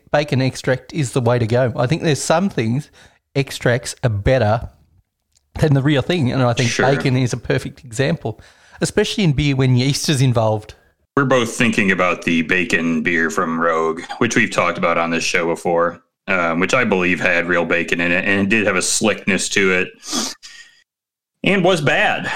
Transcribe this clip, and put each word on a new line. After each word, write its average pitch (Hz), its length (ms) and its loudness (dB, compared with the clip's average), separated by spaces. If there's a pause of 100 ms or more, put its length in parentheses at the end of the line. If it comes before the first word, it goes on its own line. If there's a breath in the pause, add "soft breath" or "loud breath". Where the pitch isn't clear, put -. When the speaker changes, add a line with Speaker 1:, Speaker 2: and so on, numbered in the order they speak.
(120)
Speaker 1:
bacon 147 300 0
extract - 500 -2
is 151 200 -2
the 135 100 0
way 120 160 2
to 117 80 0
go. 120 280 2
I 127 120 0
think 160 160 0
there's 143 180 0
some 180 300 2
things, 120 400 -4 (440 soft breath)
extracts 131 600 -2 (100)
are 120 60 2
better 110 580 0 (840)
than - 180 2
the 139 100 4
real 139 200 2
thing, 135 280 0
and 131 120 0
I 120 100 4
think 117 160 0
Speaker 2:
Sure. 107 160 0 (100)
Speaker 1:
bacon 135 220 0
is 127 160 0
a 127 60 -4
perfect - 480 -6
example, 131 520 -4 (440 loud breath)
especially - 420 0
in 156 80 4
beer 139 240 0
when 131 180 4
yeast 131 360 0
is 139 100 2
involved. 113 540 2 (420)
Speaker 2:
We're 139 80 4
both 127 320 2
thinking 113 340 2
about 90 360 0
the 82 160 2
bacon 85 600 0
beer 82 280 0
from 82 280 -4
Rogue, 82 440 -2 (160)
which 120 180 0
we've 107 140 0
talked 87 260 0
about 85 220 0
on 85 120 -2
this 82 140 -4
show 87 220 -2
before, 85 560 -2 (260)
um, 85 320 0
which 92 140 0
I 127 100 2
believe 90 360 0
had 85 280 0
real 87 160 2
bacon 85 360 -2
in 87 120 0
it, 92 120 0
and 101 180 0
it 98 80 0
did 107 160 2
have 98 100 0
a 90 60 -2
slickness - 640 -2
to 98 240 2
it, 92 160 0 (1500 loud breath)
and 185 220 2
was 180 160 2
bad, 151 560 0